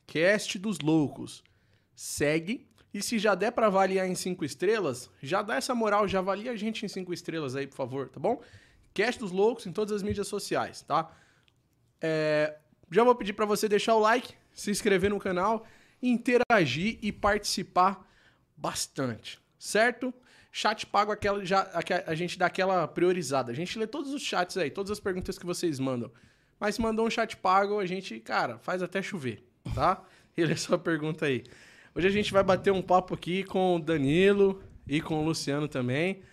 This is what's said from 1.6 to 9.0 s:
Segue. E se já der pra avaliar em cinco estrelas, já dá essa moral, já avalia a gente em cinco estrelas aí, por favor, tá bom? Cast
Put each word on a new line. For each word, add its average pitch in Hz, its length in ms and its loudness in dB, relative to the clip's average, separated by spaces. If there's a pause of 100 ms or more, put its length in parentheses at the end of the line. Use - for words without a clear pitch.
Segue. 165 720 -2 (240)
E 202 100 -8
se 226 160 -2
já 202 160 2
der 202 180 0
pra 220 140 2
avaliar 190 420 2
em 185 60 -2
cinco 180 320 -4
estrelas, 180 640 -2 (120)
já 175 200 0
dá 208 140 -4
essa 262 180 -2
moral, 208 340 2
já 190 120 0
avalia 196 320 -4
a 233 40 -6
gente 214 300 -4
em - 20 -6
cinco 180 240 -8
estrelas 160 420 -6
aí, 139 120 -4
por 139 100 -18
favor, 131 320 -6
tá - 100 -18
bom? 190 240 0 (520)
Cast 226 260 0